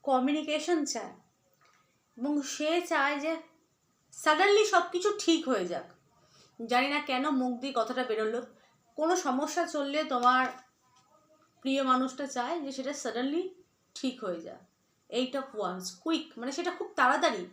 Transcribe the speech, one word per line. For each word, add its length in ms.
কমিউনিকেশন 720
চায়, 200
এবং 140
সে 180
চায় 320
যে 80
সাডেনলি 400
সব 100
কিছু 160
ঠিক 180
হয়ে 200
যাক। 160
জানি 220
না 60
কেন 140
মুখ 100
দিয়ে 180
কথাটা 300
বেরোলো, 320
কোনো 160
সমস্যা 380
চললে 260
তোমার 300
প্রিয় 200
মানুষটা 340
চায় 280
যে 140
সেটা 160
সাডেনলি 400
ঠিক 160
হয়ে 220
যাক। 140
Eight 220
of 60
Wands, 280
কুইক, 220
মানে 180
সেটা 200
খুব 120
তাড়াতাড়ি 540